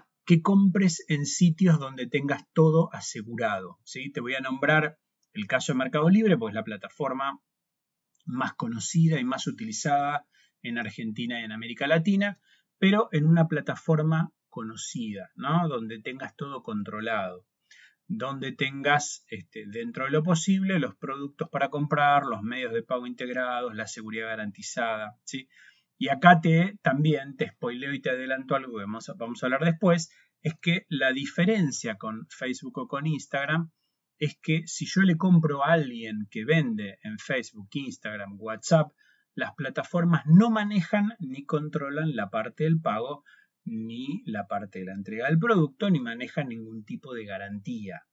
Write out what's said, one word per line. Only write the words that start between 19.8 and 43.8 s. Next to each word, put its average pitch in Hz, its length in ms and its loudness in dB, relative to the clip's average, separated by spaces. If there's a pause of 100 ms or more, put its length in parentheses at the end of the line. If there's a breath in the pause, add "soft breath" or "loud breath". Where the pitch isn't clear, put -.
de 135 40 -6
lo 151 140 2
posible, 190 560 2
los 127 160 -4
productos 139 540 -8
para 139 180 -2
comprar, 143 560 4
los 110 180 -4
medios 120 300 -6
de 113 100 -2
pago 123 240 -4
integrados, 123 720 -4
la 110 100 -6
seguridad 110 400 -8
garantizada, 110 960 -6
¿sí? 131 240 -12 (500 soft breath)
Y 131 100 -2
acá 175 320 8
te, 170 420 4
también 139 540 0
te 135 120 -2
spoileo 131 460 -6
y 131 80 -6
te 135 80 -2
adelanto 131 440 -4
algo 131 220 -4
que 101 80 -8
vamos 110 240 -8
a, 139 60 -14
vamos 117 280 -8
a 131 40 -2
hablar 135 180 0
después, 170 460 2 (320 soft breath)
es - 180 -4
que 175 280 -2
la 135 240 0
diferencia 139 840 0
con 110 320 -10
Facebook 127 500 -8
o 127 80 -8
con 139 200 -6
Instagram 151 640 -2 (460)
es 151 220 -4
que 160 260 0
si - 200 -8
yo - 160 2
le 180 140 6
compro 160 480 4
a 156 80 4
alguien 113 580 -2
que 110 140 -6
vende 117 580 0
en 107 160 -8
Facebook, 110 540 -6
Instagram, 107 640 -10
WhatsApp, 110 540 0 (420)
las 117 200 -6
plataformas 156 720 0
no 190 240 10
manejan 208 680 0
ni 139 260 -10
controlan 147 720 -4
la 104 160 -4
parte 113 340 -4
del 160 160 4
pago, 123 440 -4 (400 soft breath)
ni 117 640 -8